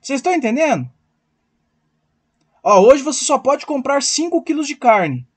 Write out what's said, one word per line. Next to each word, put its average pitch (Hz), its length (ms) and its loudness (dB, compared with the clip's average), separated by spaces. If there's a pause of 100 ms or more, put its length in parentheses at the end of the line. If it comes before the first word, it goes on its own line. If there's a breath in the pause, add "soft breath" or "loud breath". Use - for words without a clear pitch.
Vocês 269 180 -6
estão 359 160 -2
entendendo? 247 560 -2 (1700)
Ó, - 180 4
hoje 262 220 6
você 277 220 -6
só 285 140 0
pode 277 260 -2
comprar 277 380 -4
cinco 339 400 -4
quilos 302 240 -6
de 285 100 -10
carne. 170 500 0 (100)